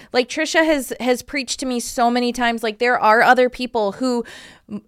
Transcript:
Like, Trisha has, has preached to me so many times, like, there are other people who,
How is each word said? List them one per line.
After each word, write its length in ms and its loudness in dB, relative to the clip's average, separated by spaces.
Like, 160 0
Trisha 340 0
has, 360 -2
has 240 0
preached 360 -8
to 60 -8
me 140 -4
so 320 -2
many 200 0
times, 320 -2
like, 140 -4
there 200 2
are 240 4
other 280 6
people 440 -4
who, 300 -2